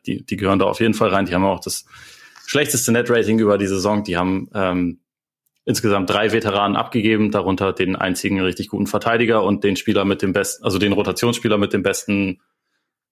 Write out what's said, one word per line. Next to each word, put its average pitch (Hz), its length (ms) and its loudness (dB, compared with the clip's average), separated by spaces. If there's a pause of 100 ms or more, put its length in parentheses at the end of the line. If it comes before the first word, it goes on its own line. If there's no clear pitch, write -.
die, - 200 -6
die 101 120 -6
gehören 98 220 2
da 95 80 2
auf - 140 -2
jeden 113 140 2
Fall 110 160 2
rein. 98 160 2
Die 90 80 -2
haben 95 100 2
auch 95 160 0
das - 240 -8 (600)
schlechteste 139 440 0
Net-Rating 117 480 2
über 104 180 4
die 98 120 0
Saison. 101 340 0
Die 90 140 -4
haben, 92 360 -2
ähm, 90 460 -2 (680)
insgesamt 98 460 0
drei 104 220 2
Veteranen 101 440 0
abgegeben, 107 540 0
darunter 95 420 0
den 92 240 -2
einzigen 95 440 -2
richtig 92 280 -2
guten 101 180 -2
Verteidiger 113 560 0
und 101 220 0
den 101 120 2
Spieler 101 280 0
mit 98 180 0
dem 95 100 0
besten, - 320 -4
also 95 140 0
den 101 140 2
Rotationsspieler 104 640 0
mit 101 140 0
dem 101 100 0
besten, 98 580 -2 (720)